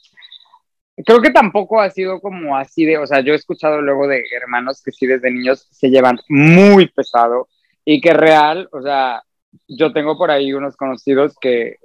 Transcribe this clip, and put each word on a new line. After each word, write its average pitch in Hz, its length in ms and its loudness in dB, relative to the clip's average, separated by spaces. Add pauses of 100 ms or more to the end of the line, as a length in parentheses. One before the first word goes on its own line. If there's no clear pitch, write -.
(1040)
creo 233 160 4
que 294 100 0
tampoco 214 480 0
ha 196 100 0
sido 185 320 -8
como 175 360 -8
así 139 280 -4
de, 156 120 0
o 147 80 -6
sea, 139 160 0
yo 139 120 -2
he - 20 2
escuchado 151 460 -4
luego 139 260 -2
de 131 160 -4 (120)
hermanos 123 480 -8
que 131 80 -10
sí - 140 -6
desde 127 260 -2
niños 123 400 -4
se - 180 -2
llevan 127 280 4 (100)
muy 175 600 6
pesado 120 600 -2 (380)
y 151 160 0
que 165 120 4
real, 156 580 2
o 143 100 -14
sea, 131 400 -4 (460)
yo 139 260 -2
tengo 151 240 -4
por 165 140 -2
ahí 139 220 -2
unos 139 220 -10
conocidos 135 640 -2
que, 120 460 -4